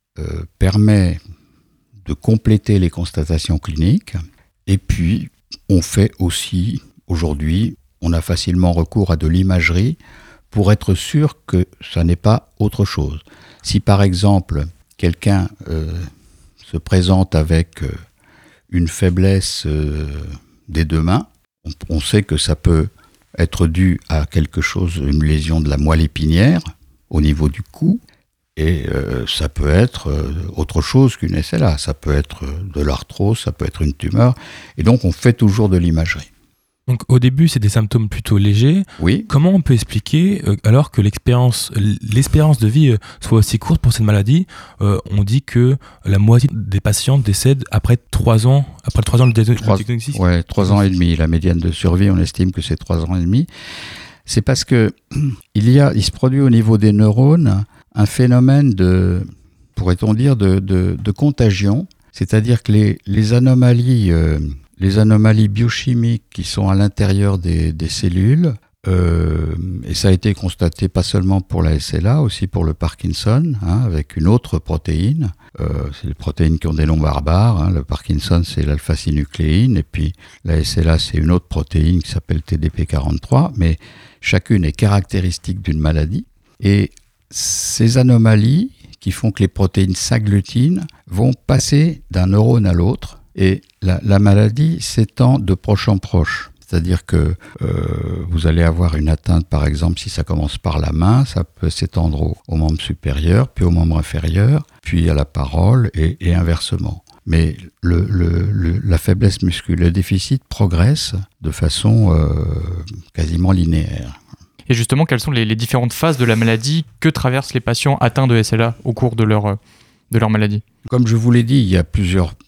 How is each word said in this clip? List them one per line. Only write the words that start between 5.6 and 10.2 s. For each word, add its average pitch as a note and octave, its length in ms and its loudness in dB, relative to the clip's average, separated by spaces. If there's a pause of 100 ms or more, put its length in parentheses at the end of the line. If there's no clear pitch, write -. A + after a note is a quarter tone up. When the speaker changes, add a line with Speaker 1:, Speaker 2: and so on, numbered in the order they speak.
Speaker 1:
on F#2 120 4
fait G2+ 380 -2
aussi, F#2 640 -4 (260)
aujourd'hui, D#2+ 680 -2 (240)
on E2+ 120 0
a E2 80 0
facilement F2+ 500 0
recours E2+ 400 -2
à D#2+ 60 0
de D#2 100 -2
l'imagerie F#2 720 0 (540)